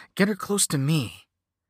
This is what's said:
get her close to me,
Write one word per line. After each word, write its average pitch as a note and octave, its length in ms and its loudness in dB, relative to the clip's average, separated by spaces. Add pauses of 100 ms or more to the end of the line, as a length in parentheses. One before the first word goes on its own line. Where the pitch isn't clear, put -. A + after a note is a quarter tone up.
(140)
get G3 140 2
her G#3+ 80 -2
close - 320 -2
to D3 100 0
me, C#3 480 0 (440)